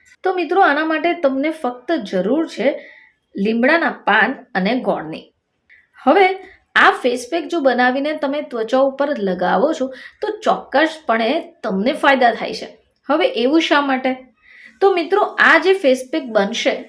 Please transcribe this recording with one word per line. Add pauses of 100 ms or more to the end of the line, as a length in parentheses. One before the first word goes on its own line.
(240)
તો
મિત્રો,
આના
માટે
તમને
ફક્ત
જરૂર
છે (500)
લીમડાના
પાન (200)
અને
ગોળની. (680)
હવે (480)
આ
ફેસ
પેક
જો
બનાવીને
તમે
ત્વચા
ઉપર
લગાવો
છો (340)
તો
ચોક્કસપણે (100)
તમને
ફાયદા
થાય
છે. (320)
હવે
એવું
શા
માટે? (640)
તો
મિત્રો,
આ
જે
ફેસ
પેક
બનશે